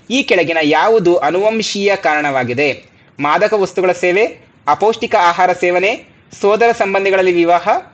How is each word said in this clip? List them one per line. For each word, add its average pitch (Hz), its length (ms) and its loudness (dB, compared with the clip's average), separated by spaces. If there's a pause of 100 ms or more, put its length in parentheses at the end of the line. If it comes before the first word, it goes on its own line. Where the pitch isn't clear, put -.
(100)
ಈ 247 120 0
ಕೆಳಗಿನ 165 400 0
ಯಾವುದು 175 540 2
ಅನುವಂಶೀಯ 196 800 -2
ಕಾರಣವಾಗಿದೆ? 139 840 -2 (380)
ಮಾದಕ 175 320 0
ವಸ್ತುಗಳ 185 400 0
ಸೇವೆ, 185 460 -2 (300)
ಅಪೌಷ್ಟಿಕ 220 460 0
ಆಹಾರ 180 380 2
ಸೇವನೆ, 180 520 -2 (360)
ಸೋದರ 214 320 2
ಸಂಬಂಧಿಗಳಲ್ಲಿ 196 600 0
ವಿವಾಹ, 170 360 2 (260)